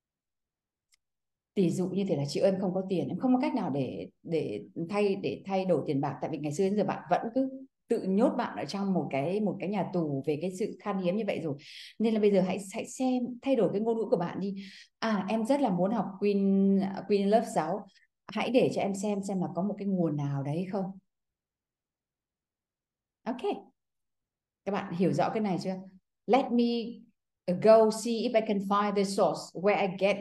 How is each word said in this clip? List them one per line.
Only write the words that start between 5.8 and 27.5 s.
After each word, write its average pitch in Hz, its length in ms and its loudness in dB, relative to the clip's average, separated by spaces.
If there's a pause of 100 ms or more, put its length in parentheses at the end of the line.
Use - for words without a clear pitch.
tiền 139 140 0
bạc." 143 200 -4
Tại 151 80 -4
vì 156 80 -6
ngày 147 160 -6
xưa 196 100 0
đến 190 120 0
giờ 208 80 2
bạn - 260 -4
vẫn 175 120 2 (140)
cứ 269 320 -4 (200)
tự - 160 0
nhốt 202 260 4
bạn - 280 -6
ở 110 80 -6
trong 196 280 -2
một 156 180 0
cái, 151 280 0
một 202 200 -2
cái 165 100 -6
nhà 202 240 -2
tù 147 320 -2
về 147 160 0
cái 185 180 -4
sự - 200 -4
khan 196 180 -4
hiếm 185 200 0
như 220 100 -2
vậy - 160 -2
rồi. 143 120 -4 (440)
Nên 220 140 2
là 220 60 2
bây 208 120 6
giờ 190 100 6
hãy, 185 180 0 (140)
hãy - 140 -8
xem, 254 360 -2 (180)
thay 269 140 2
đổi 208 160 4
cái 202 100 -2
ngôn 226 160 -2
ngữ 226 120 -4
của 247 80 2
bạn 175 220 -4
đi. 196 160 -4 (440)
"À, 208 300 0
em 220 160 0
rất 277 160 2
là 254 80 2
muốn 180 220 2
học 226 140 0 (140)
Queen, 196 600 4 (280)
Queen 202 220 2
Love 220 260 4
sáu. 160 300 -2 (420)
Hãy 208 220 -4
để 233 260 4
cho 190 60 -2
em 196 140 -2
xem, 196 280 -4
xem 196 180 -4
là 160 140 -2
có 170 60 -2
một 196 160 -2
cái 202 100 -6
nguồn 170 300 0
nào 139 260 -2
đấy 156 280 -4
không." 190 280 -6 (2250)
Ok. 247 160 -6 (1200)
Các 196 60 -4
bạn 185 240 -4
hiểu 170 180 2
rõ 156 160 2
cái 220 120 -2
này 190 220 0
chưa? 185 120 -4 (520)
"Let 269 240 4
me 240 140 4 (840)
go 214 440 8